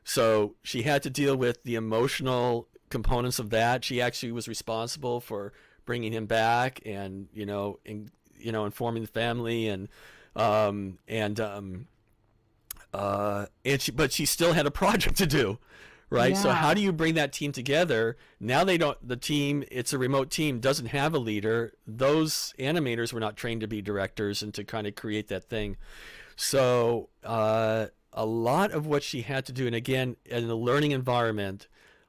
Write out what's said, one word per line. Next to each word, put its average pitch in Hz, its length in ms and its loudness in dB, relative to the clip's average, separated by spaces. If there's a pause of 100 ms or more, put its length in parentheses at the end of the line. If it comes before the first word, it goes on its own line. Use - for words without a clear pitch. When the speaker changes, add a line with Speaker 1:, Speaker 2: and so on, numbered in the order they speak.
Speaker 1:
so 110 600 2
she 120 180 -4
had 143 220 2
to 143 60 -4
deal 139 260 2
with 120 260 0
the 117 140 -4
emotional 120 920 0 (220)
components 123 500 0
of 107 120 -6
that. 117 340 2
She 123 160 -2
actually 123 320 -2
was 117 160 -6
responsible 120 720 -4
for 101 320 -8 (320)
bringing 117 280 -4
him 110 140 -4
back 117 580 2
and, 98 480 -10
you 104 140 -8
know, 101 380 -4
in, 107 260 -12 (260)
you 117 140 -8
know, 110 140 -2
informing 117 380 -4
the 107 60 -8
family 117 600 -2
and, 98 200 -6 (460)
um, 104 720 2
and, 107 320 -4
um, 101 480 -8 (1080)
uh, 101 540 -2 (180)
and 131 160 2
she, - 120 -4
but 135 200 2
she 151 140 0
still 170 280 4
had 156 120 4
a 143 60 0
project 196 460 2
to 196 80 4
do, 127 320 2 (520)
right? 127 260 4
So - 120 2
Speaker 2:
Yeah. 127 80 4
Speaker 1:
how 160 180 4
do 208 60 2
you 196 120 4
bring 160 220 2
that 147 180 2
team 143 200 -4
together? 131 640 2 (240)
Now 127 240 2
they 185 120 4
don't, 156 300 0
the 120 100 -4
team, 143 540 0
it's 123 220 -4
a 139 60 0
remote 131 340 2
team, 151 260 0
doesn't 127 280 0
have 147 280 0
a 151 60 2
leader. 110 540 0 (120)
Those 143 720 2
animators 131 540 0
were 117 80 -4
not 104 160 -4
trained 113 240 -4
to 107 80 -4
be 107 120 -4
directors 101 640 -2
and 107 120 -8
to 104 100 -8
kind 104 240 -6
of 101 80 -10
create 107 320 -4
that 95 200 -6
thing. 104 280 -4 (580)
So, 123 760 2 (140)
uh, 110 640 2 (260)
a 110 140 -2
lot 120 460 2
of 151 120 -2
what 147 200 0
she 127 180 -6
had 131 240 -4
to 131 60 -12
do, 127 160 -2
and 117 80 -2
again, 127 480 -2
in 117 260 -2
a 113 60 -2
learning 135 340 2
environment, 117 800 0 (400)